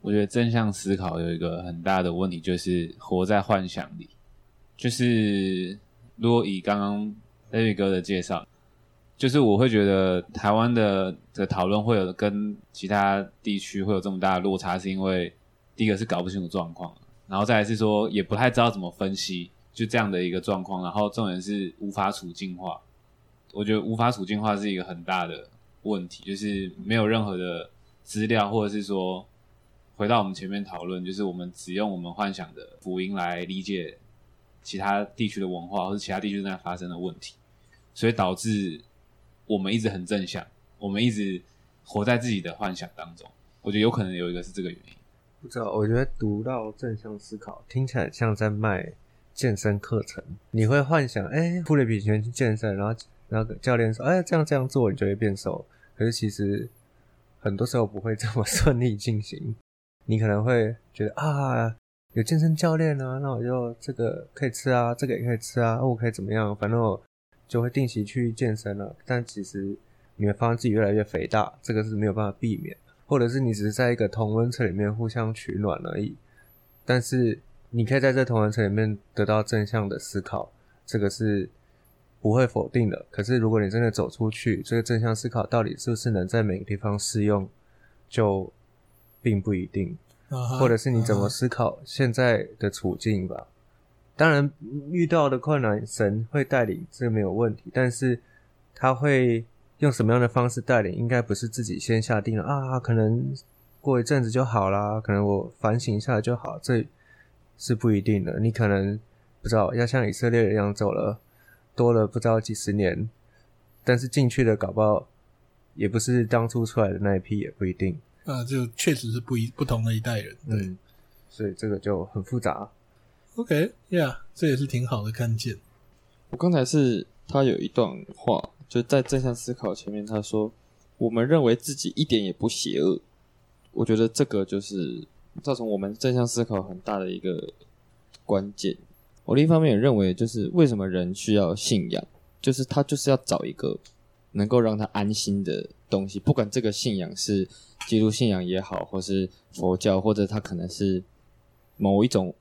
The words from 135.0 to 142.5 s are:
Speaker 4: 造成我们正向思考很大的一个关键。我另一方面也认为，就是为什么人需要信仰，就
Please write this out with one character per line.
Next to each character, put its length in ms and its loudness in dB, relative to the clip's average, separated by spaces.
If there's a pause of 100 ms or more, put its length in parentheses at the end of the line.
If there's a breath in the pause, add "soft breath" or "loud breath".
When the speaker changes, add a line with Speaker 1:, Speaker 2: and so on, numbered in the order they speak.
Speaker 4:
造 100 -2
成 140 -6
我 100 -2
们 160 -4
正 220 -2
向 100 2
思 180 -2
考 200 -2
很 160 -12
大 180 -4
的 140 -4
一 80 -6
个 340 -6 (720)
关 300 0
键。 200 -2 (500)
我 100 2
另 80 8
一 40 4
方 140 6
面 100 6
也 60 6
认 200 6
为， 160 4
就 120 0
是 280 -2
为 120 8
什 100 4
么 120 -2
人 260 0
需 200 0
要 200 4
信 380 0
仰， 120 -2 (380)
就 120 2